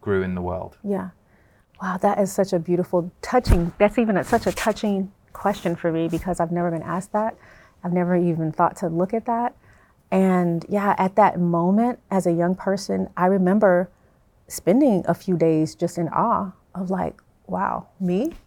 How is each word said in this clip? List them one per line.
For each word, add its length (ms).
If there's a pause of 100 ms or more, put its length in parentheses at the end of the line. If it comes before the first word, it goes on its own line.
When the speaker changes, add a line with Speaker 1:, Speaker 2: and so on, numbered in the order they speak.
Speaker 1:
grew 200
in 140
the 60
world. 420
Speaker 2:
Yeah. 260 (720)
Wow, 160
that 220
is 120
such 220
a 60
beautiful, 520 (120)
touching, 560
that's 180
even 200
a, 60
such 220
a 60
touching 600 (220)
question 420
for 160
me 160
because 320
I've 120
never 180
been 140
asked 300
that. 220 (480)
I've 100
never 220
even 360
thought 260
to 100
look 280
at 100
that. 300 (560)
And 580
yeah, 300
at 160
that 240
moment, 580 (140)
as 160
a 40
young 220
person, 640
I 80
remember 640 (580)
spending 600
a 60
few 240
days 380
just 220
in 120
awe 420 (240)
of, 160
like, 280 (280)
"Wow, 400 (120)
me?" 340 (140)